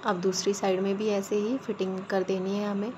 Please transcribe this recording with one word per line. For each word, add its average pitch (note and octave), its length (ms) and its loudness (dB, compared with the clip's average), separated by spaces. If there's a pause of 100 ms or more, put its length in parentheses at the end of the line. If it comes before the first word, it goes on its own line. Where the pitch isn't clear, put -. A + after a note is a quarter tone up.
अब G3 140 2
दूसरी F#3+ 340 2
साइड F#3+ 260 2
में G3 160 2
भी G#3+ 120 0
ऐसे G3+ 280 0
ही G#3+ 220 0
fitting F#3+ 460 -2
कर F#3+ 180 2
देनी F#3+ 340 0
है G#3 140 -2
हमें। G#3 280 -2